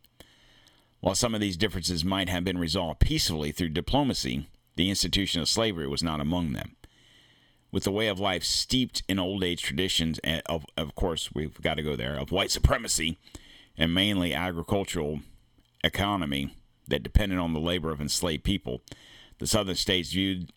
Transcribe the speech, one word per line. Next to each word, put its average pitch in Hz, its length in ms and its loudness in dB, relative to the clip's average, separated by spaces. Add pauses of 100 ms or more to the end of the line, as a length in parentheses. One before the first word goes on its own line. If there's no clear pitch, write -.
(1000)
While 95 160 2
some 113 200 2
of 104 60 0
these 98 160 -2
differences 87 460 0
might 95 260 0
have 90 140 0
been 90 140 0
resolved 82 440 0
peacefully 80 500 2
through 87 180 0
diplomacy, 80 800 0 (260)
the 90 140 2
institution 92 520 0
of 73 60 0
slavery 101 400 0
was 71 140 -2
not 80 180 -2
among 80 340 0
them. - 220 -8 (960)
With 95 140 0
a 101 60 2
way 110 160 2
of 95 120 0
life 95 240 0
steeped - 640 0
in 95 120 0
old 95 240 0
age 87 180 -2
traditions, 82 600 0
and 80 240 0
of, 78 180 -2 (120)
of 78 180 -4
course, 82 380 -2
we've - 280 -6
gotta 78 220 -2
go 76 120 -2
there, 64 200 -4
of 69 160 -4
white 95 200 2
supremacy, 95 680 2 (600)
and 85 160 4
mainly 92 400 2
agricultural 82 840 -2 (640)
economy 82 720 0 (300)
that 69 160 0
depended 98 340 2
on 85 160 0
the 76 60 0
labor 82 320 0
of 71 100 -6
enslaved 73 420 -2
people, 64 380 -2 (580)
the - 80 -6
southern 98 280 0
states 90 360 0
viewed 92 440 0